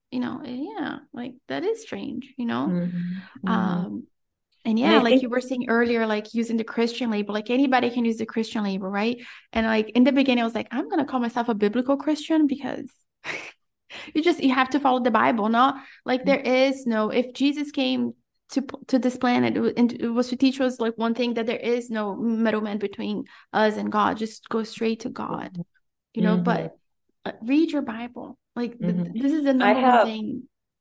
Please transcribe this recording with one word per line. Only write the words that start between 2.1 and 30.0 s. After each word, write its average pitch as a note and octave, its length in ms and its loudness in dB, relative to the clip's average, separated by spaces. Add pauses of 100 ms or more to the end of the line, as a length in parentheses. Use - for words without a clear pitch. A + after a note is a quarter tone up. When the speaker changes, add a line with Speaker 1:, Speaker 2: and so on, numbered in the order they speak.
Speaker 1:
you B3 80 -6
know?" C3 220 -2
Speaker 2:
Mm-hmm, F3+ 300 -2 (500)
mm-hmm. - 20 -
Speaker 1:
Um, F#3 580 -2 (580)
and A3+ 120 2
Speaker 2:
And - 20 2
Speaker 1:
yeah, D4+ 200 6
Speaker 2:
I - 20 6
Speaker 1:
like A#3 100 2
Speaker 2:
think C4 100 8
Speaker 1:
you B3+ 80 -4
were B3 120 -2
saying B3+ 280 -4
earlier, A#3 360 2
like, G#3+ 280 -2
using A3+ 240 -2
the A3 80 -2
Christian A#3 440 -2
label, G#3 240 -2
like, G#3+ 160 -4
anybody B3 420 4
can A#3+ 120 -2
use A3+ 140 0
the A3+ 80 -6
Christian A3 400 -4
label, F#3+ 240 -4
right? G#3+ 280 -2 (360)
And, A3+ 120 0
like, A3 260 0
in B3 120 6
the C#4 80 6
beginning, C4 300 4
I A3+ 40 0
was A3+ 80 -4
like, G#3+ 160 -6
"I'm D#4 200 -6
gonna D#4 160 0
call C4 160 -4
myself A#3 260 -2
a A#3 80 0
biblical A#3+ 400 2
Christian," D4+ 500 2
because - 440 -4 (340)
<laughs> - 920 -14
you D#4 80 2
just, E4+ 220 2
you C4 100 4
have C4 160 2
to C#4+ 100 0
follow B3+ 200 2
the B3 120 2
Bible, A3 380 2
not, B3+ 320 2 (240)
like, B3+ 160 0
Speaker 2:
Mm-hmm. - 60 -2
Speaker 1:
there C4 400 4
is C4+ 180 -2
no, A3 240 0
if B3 240 0
Jesus C#4+ 380 0
came B3+ 420 -2 (380)
to - 120 0
p-, - 140 -12 (100)
to C4 120 4
this B3 180 0
planet, B3 360 2
it - 20 -4
w-, A3+ 220 0
and A#3+ 160 4
it A#3 160 -4
was B3 200 0
to B3 60 -4
teach C4 260 2
us, B3+ 180 0
like, A3+ 160 -2
one A3+ 200 0
thing, A#3+ 200 -2
that A3+ 100 -2
there A#3 120 -2
is A#3+ 320 -2
no G#3+ 260 -4
middleman A3 640 0
between G#3 460 -6 (280)
us G#3+ 240 2
and G#3 140 -4
God. G#3 260 2
Just A3 320 -8
go A3 140 -2
straight A3+ 380 -4
to - 80 -8
God, - 440 -8
Speaker 2:
Mm-hmm. F3 80 -8 (520)
Speaker 1:
you - 100 -2
know? F3+ 120 4
Speaker 2:
Mm-hmm. F3 80 2
Speaker 1:
But, - 340 -2 (480)
uh, G3+ 60 -6 (120)
read D4 280 4
your D4 120 -2
Bible. A#3 540 -12 (180)
Like, A#3+ 240 -6
th-, F3 140 0
Speaker 2:
Mm-hmm. F3 260 -2
Speaker 1:
this C#4 120 2
is D#4 120 0
the C#4 80 4
Speaker 2:
I - 20 4
Speaker 1:
number B3+ 280 4
one - 20 4
Speaker 2:
have A#3+ 240 6